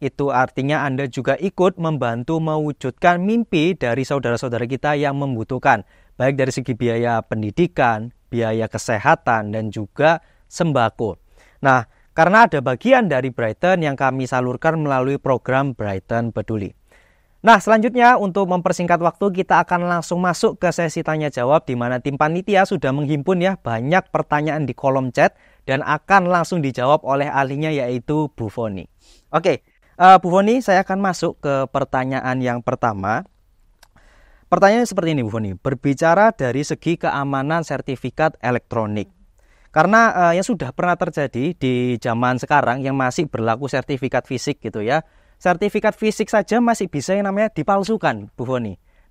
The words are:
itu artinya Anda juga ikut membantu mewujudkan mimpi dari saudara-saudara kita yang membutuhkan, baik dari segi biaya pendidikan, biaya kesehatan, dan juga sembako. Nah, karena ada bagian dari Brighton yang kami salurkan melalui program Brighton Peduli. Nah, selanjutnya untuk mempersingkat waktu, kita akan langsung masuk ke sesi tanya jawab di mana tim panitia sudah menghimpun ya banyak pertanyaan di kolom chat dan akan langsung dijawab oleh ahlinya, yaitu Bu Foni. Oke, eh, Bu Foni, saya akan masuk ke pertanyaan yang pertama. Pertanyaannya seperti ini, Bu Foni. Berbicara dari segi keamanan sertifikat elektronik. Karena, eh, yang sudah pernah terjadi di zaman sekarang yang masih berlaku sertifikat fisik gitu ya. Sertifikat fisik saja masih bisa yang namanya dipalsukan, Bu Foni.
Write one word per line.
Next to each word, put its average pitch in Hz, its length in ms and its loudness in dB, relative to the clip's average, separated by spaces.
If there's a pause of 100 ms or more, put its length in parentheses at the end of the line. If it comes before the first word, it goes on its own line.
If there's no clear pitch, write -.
itu 139 240 -2
artinya 135 560 0
Anda 139 240 -2
juga 131 320 -2
ikut 185 400 0
membantu 131 640 -2
mewujudkan 156 800 0
mimpi 190 560 0
dari 123 240 0
saudara-saudara 120 640 -2
kita 135 320 -4
yang 143 160 -2
membutuhkan, 127 720 0 (320)
baik 135 160 2
dari 131 160 0
segi 127 240 -4
biaya 117 480 0
pendidikan, 113 880 -2 (160)
biaya 113 400 -2
kesehatan, 113 880 0
dan 110 160 -6
juga 143 480 0 (320)
sembako. 120 640 -2 (480)
Nah, 131 240 4 (240)
karena 180 320 6
ada 165 160 2
bagian 202 480 2
dari 131 240 -2
Brighton 147 480 0
yang 151 160 -2
kami 131 320 -2
salurkan 127 560 0
melalui 135 320 0
program 135 560 -2
Brighton 113 640 -4
Peduli. 107 400 -6 (680)
Nah, 220 160 6
selanjutnya 240 600 4
untuk 196 320 -2
mempersingkat 175 520 0
waktu, 190 280 0 (120)
kita 175 240 4
akan 175 200 -2
langsung 175 360 -2
masuk 185 360 0
ke 175 120 0
sesi 165 320 -4
tanya 156 240 -2
jawab 135 400 0
di 131 80 -4
mana 120 240 -2
tim 139 160 -4
panitia 180 480 2
sudah 139 320 -2
menghimpun 151 480 0
ya 190 160 -2
banyak 127 560 -2
pertanyaan 151 480 -2
di 127 80 -4
kolom 131 400 -2
chat 156 240 2 (320)
dan 135 160 -2
akan 175 480 2
langsung 170 320 0
dijawab 135 400 2
oleh 139 240 -2
ahlinya, 139 400 -2
yaitu 143 640 -2
Bu 113 160 -8
Foni. 101 400 -6 (480)
Oke, 165 240 0 (400)
eh, 185 240 10
Bu 185 80 -2
Foni, 214 320 2
saya 190 240 2
akan 190 160 -2
masuk 175 400 -4
ke 135 240 0
pertanyaan 131 720 -2
yang 120 240 -4
pertama. 117 640 -2 (1200)
Pertanyaannya 208 400 4
seperti 170 240 -2
ini, 143 160 0
Bu 101 80 -8
Foni. 107 240 -4
Berbicara 165 720 2
dari 135 320 -4
segi 160 320 -4
keamanan 143 720 -4
sertifikat 139 720 -4
elektronik. 110 720 -4 (560)
Karena, 180 640 4
eh, 175 80 2
yang 196 80 -4
sudah 160 240 -4
pernah 175 240 0
terjadi 147 640 -4
di 123 400 0
zaman 123 400 -2
sekarang 131 440 2
yang 135 120 -4
masih 135 320 -2
berlaku 113 400 -2
sertifikat 131 560 -4
fisik - 400 -6
gitu 110 160 -8
ya. 131 240 -2 (360)
Sertifikat 202 600 0
fisik 214 320 -2
saja 220 320 2
masih 226 240 0
bisa 185 320 -2
yang 202 80 -2
namanya 208 240 -2
dipalsukan, 165 840 -2
Bu 131 120 -8
Foni. 117 320 -4 (320)